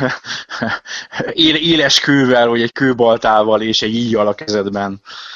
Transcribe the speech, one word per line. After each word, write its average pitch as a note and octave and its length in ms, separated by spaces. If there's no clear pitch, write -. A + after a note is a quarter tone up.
<laughs> - 720
él-, D#3+ 240
éles D#3 440
kővel, B2+ 480
vagy A#2 140
egy A#2 100
kőbaltával A2+ 920
és A2 200
egy A2 120
íjjal A2+ 340
a G#2 60
kezedben, G2+ 640